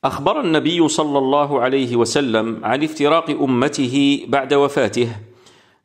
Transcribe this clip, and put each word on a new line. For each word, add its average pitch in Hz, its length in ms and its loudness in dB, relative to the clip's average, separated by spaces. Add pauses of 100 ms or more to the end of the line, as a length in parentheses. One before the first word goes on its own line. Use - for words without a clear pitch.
أخبر 180 360 -2
النبي 160 480 0
صلى 147 300 0
الله 143 420 0
عليه 127 360 0
وسلم 113 680 0
عن 127 180 0
افتراق 156 480 0
أمته 139 960 0
بعد 135 260 0
وفاته، 127 540 2 (760)